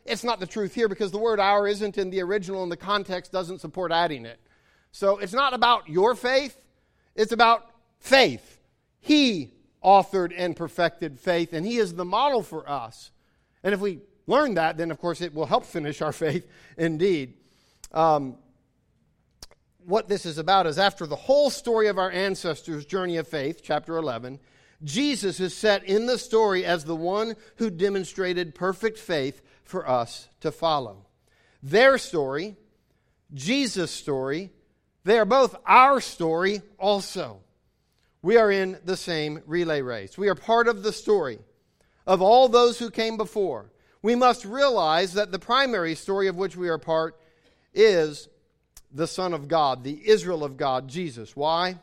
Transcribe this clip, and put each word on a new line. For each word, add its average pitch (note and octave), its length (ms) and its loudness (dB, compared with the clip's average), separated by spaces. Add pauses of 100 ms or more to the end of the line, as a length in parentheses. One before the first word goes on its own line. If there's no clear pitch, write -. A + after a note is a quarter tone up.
it's - 200 -6
not A#3 160 -2
the F#3 60 -8
truth G#3 280 -6
here A3+ 160 0
because G3 200 -4
the F#3 60 -8
word A3 240 0
"our" G3+ 260 4
isn't G#3 300 -4
in F#3+ 140 -4
the F#3+ 100 -4
original F#3+ 420 -4
and F3 80 -6
the E3+ 60 -6
context F#3+ 560 -6
doesn't F#3 300 -6
support E3+ 300 -6
adding D#3+ 340 0
it. A#2 120 -18 (540)
So G3 240 0
it's F#3 160 -8
not C4 220 0
about A#3 340 2
your F#3+ 260 2
faith, C4 460 -2 (540)
it's G#3+ 180 0
about A3+ 320 4 (340)
faith. A3 640 2 (400)
He B3 540 2 (280)
authored F#3 540 4
and F3+ 180 -2
perfected D#3+ 640 -4
faith, E3+ 360 -2
and D#3+ 100 -4
he A#3 140 -2
is F#3 160 0
the F3+ 100 -8
model A#3 380 0
for D#3 260 -12
us. A#2+ 420 -10 (520)
And F#3+ 100 -2
if F#3+ 80 -4
we G3 200 -4 (280)
learn B3+ 260 2
that, E3 220 0
then, E3 140 -4
of D3+ 80 -8
course, E3 220 -6
it E3+ 120 -8
will D3 140 -4
help G#3+ 180 0
finish D3+ 380 -8
our D3+ 100 -4
<laughs> E3 120 -6
faith D#3 260 -4 (260)
indeed. E3 580 -2 (580)
Um, D3+ 440 0 (1500)
what F#3+ 240 -2
this F#3+ 180 -2
is D#3 120 -8
about F3+ 280 2
is D3+ 140 -2
after G3 260 0
the - 80 -6
whole C#4+ 340 2
story A3 380 0
of G3+ 100 0
our F#3 140 -2
ancestors' F3 720 -4
journey F3+ 340 -4
of D#3+ 100 -6
faith, D3+ 340 -6
chapter D#3 340 -4
eleven, C3 440 -6 (420)
Jesus F#3+ 560 -2
is F#3 180 -6
set G3 280 0
in G#3 220 0
the B3 120 0
story G3+ 460 0
as F3 200 0
the E3 120 -6
one G#3 400 -4 (220)
who A3 120 -2
demonstrated F3+ 840 -4
perfect F#3+ 420 -4
faith C#3+ 420 -4 (220)
for F3+ 260 -8
us B2 400 -2 (120)
to D#3 100 -4
follow. C3 560 -4 (560)
Their A#3 340 6
story, D#3 600 -4 (760)
Jesus' F#3+ 600 -2
story, C#3+ 580 -6 (540)
they A3 160 4
are G#3 40 6
both A#3 300 4 (100)
our B3+ 360 8
story F3 640 -4 (180)
also. F#3 600 -4 (800)
We G#3+ 160 4
are A3 120 6
in F#3 340 -2
the F3+ 120 -4
same D3+ 500 -6
relay D#3+ 360 -2
race. A2+ 360 -10
We G3+ 100 0
are F#3 60 2
part A#3 320 2
of G#3+ 160 -2
the G#3 100 -4
story D#3+ 460 -2 (720)
of F#3 120 4
all A#3+ 280 8
those A#3+ 320 4
who A#3 100 -6
came A3+ 260 -4
before. F3 540 -4 (320)
We A3+ 120 2
must B3 300 2
realize G3 680 0
that G3+ 180 -2
the F#3+ 60 -6
primary A3+ 580 0
story G3 320 -2
of F3+ 80 -4
which F3+ 200 -6
we F3+ 120 -6
are D#3+ 100 -2
part D#3+ 400 -4 (560)
is E3+ 540 4 (640)
the D3+ 140 -4
Son F#3 260 -4
of C#3+ 160 -8
God, C#3 340 0
the D3 260 -8
Israel F3 360 2
of C#3 120 -8
God, C3+ 300 -2
Jesus. B2+ 480 -10
Why? E3 480 -2